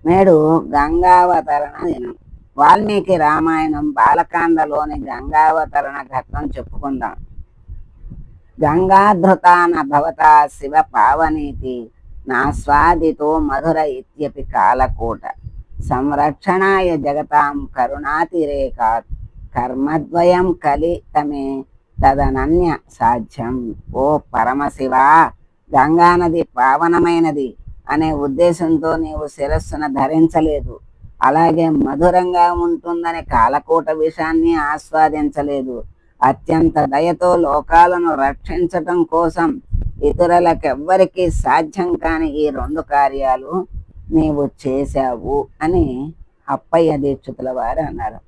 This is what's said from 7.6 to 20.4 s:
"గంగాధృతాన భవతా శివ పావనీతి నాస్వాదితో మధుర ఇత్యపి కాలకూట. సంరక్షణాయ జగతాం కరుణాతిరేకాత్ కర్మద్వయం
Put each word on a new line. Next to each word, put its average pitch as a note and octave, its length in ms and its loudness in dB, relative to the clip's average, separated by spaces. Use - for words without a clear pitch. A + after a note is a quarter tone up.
"గంగాధృతాన F3 1160 4
భవతా D3 680 4
శివ D3 340 -2
పావనీతి C3 1080 -2
నాస్వాదితో D3+ 1120 0
మధుర D3 380 -2
ఇత్యపి C#3+ 680 -6
కాలకూట. A#2 760 0
సంరక్షణాయ E3 1080 0
జగతాం C#3+ 680 -2
కరుణాతిరేకాత్ C#3+ 1400 -2
కర్మద్వయం D#3+ 1080 0